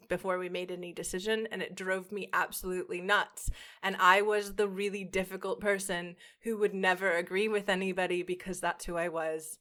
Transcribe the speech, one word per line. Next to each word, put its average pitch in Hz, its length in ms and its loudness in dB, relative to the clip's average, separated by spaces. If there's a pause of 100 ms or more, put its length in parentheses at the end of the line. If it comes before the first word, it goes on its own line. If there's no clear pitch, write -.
before 180 300 0
we 180 120 -4
made 180 200 -4
any 180 240 -8
decision. 208 580 -2
And 190 120 -4
it 151 100 -6
drove 190 380 -2
me 202 200 -6
absolutely 180 720 -2
nuts. 196 480 0 (320)
And 190 180 -2
I 185 220 10
was 208 320 2
the 202 140 2
really 196 360 -2
difficult 190 560 -2
person 190 560 0 (260)
who 226 160 -2
would 202 180 2
never 190 340 4
agree 180 380 2
with 208 220 0
anybody 185 520 0
because 180 380 -6
that's 170 260 -2
who 175 120 -4
I 170 100 0
was. 160 540 -4